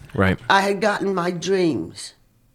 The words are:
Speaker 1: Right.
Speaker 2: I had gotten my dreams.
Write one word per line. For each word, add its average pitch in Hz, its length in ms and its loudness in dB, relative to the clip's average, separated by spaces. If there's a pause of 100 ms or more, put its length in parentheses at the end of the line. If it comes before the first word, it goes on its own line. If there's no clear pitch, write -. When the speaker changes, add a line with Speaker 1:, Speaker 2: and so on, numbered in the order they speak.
(180)
Speaker 1:
Right. 92 200 4 (100)
Speaker 2:
I 196 120 6
had 196 200 0
gotten 196 320 0
my 180 200 -2
dreams. 165 840 -2 (400)